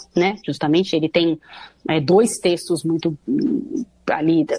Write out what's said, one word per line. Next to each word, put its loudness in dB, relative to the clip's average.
né? 2
Justamente 0
ele 0
tem, 0
é, 0
dois 4
textos -2
muito, -2
hum, -2
ali 2
da, -4